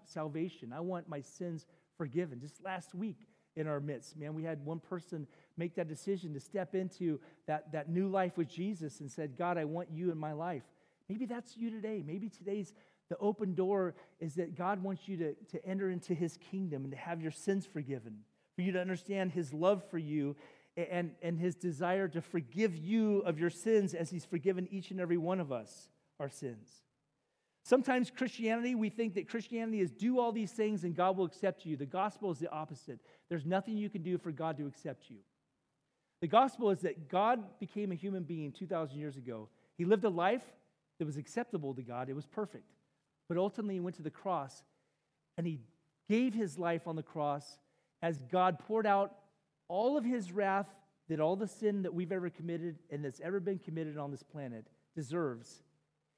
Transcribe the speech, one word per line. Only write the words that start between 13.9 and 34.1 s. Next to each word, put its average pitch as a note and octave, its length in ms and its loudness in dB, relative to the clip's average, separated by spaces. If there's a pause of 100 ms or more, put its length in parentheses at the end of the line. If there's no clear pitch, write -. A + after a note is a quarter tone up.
is D#3+ 160 -4
that E3+ 200 -2
God F#3 280 0
wants F#3+ 240 -4
you G3 80 -2
to, D#3+ 180 0
to - 320 -10
enter F#3+ 240 0
into F3+ 240 -2
his E3 240 0 (140)
kingdom E3+ 320 -2
and C3+ 80 -6
to C3+ 60 -8
have E3+ 240 -6
your D#3+ 100 -2
sins G3 340 0
forgiven, B2 540 -6 (360)
for F3+ 80 0
you F#3 100 2
to F3+ 80 2
understand F#3 500 0
his D3+ 220 -2
love F3+ 360 6
for F3 80 -4
you D3 380 0 (400)
a-, E3+ 180 -4
and, F3 180 0 (100)
and E3+ 180 0
his F3 160 0
desire F3+ 540 0
to D#3+ 120 -2
forgive E3 540 0
you G#3 440 4
of E3+ 200 2
your E3+ 100 4
sins G3+ 440 4
as E3 160 -2
he's F3 160 -6
forgiven F3+ 440 0
each G3 220 -8
and F#3+ 80 -4
every F3 180 2
one F3 220 2
of C#3+ 140 -2
us A2+ 340 -8 (320)
our C#3+ 80 -4
sins. A#2+ 420 -8 (920)
Sometimes B3+ 480 4
Christianity, A#3 640 0
we A3 140 2
think A3 240 0
that F#3 160 -2
Christianity A3+ 500 -2
is F3+ 100 4
do A#3+ 300 2
all A#3 140 4
these G#3+ 180 0
things G#3+ 320 2
and F3 100 0
God F3+ 220 4
will F#3 100 4
accept F#3 400 -2
you. D#3 120 -2
The C#3 80 -4
gospel F#3+ 460 -2
is C#3+ 80 -4
the E3 120 -2
opposite. D#3 480 -8 (300)
There's D#3+ 160 -2
nothing F#3+ 320 0
you G#3 120 -2
can F#3+ 140 -4
do F3+ 140 2